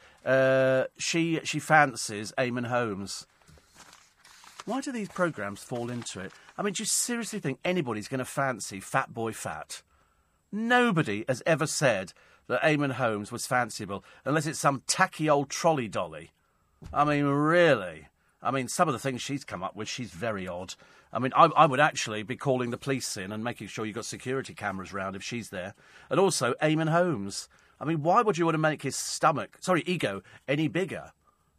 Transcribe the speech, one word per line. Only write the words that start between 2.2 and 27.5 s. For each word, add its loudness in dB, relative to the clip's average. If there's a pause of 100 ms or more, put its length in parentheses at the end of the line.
Eamon 0
Holmes. -2 (1400)
Why -2
do -6
these -4
programmes -2
fall -6
into -8
it? -10 (260)
I -4
mean, -2
do -6
you -6
seriously -2
think -4
anybody's -2
gonna -4
fancy -4
Fat -4
Boy -4
Fat? -10 (720)
Nobody 2
has 0
ever 2
said 2 (340)
that 0
Eamon 2
Holmes -2
was -8
fanciable, -2 (200)
unless 0
it's -6
some 2
tacky 0
old 4
trolley 2
dolly. -8 (640)
I 4
mean, 2
really? 4 (380)
I 0
mean, -2
some 2
of 0
the -4
things -4
she's -6
come -10
up -6
with, -8
she's -8
very -4
odd. -8 (360)
I -4
mean, 0
I, 10
I 8
would 4
actually 0
be -6
calling 0
the -6
police -4
in -8
and -8
making -8
sure -6
you've -6
got -8
security -6
cameras -6
round -6
if -10
she's -8
there. -8 (360)
And -2
also, 2
Eamon 2
Holmes. 0 (300)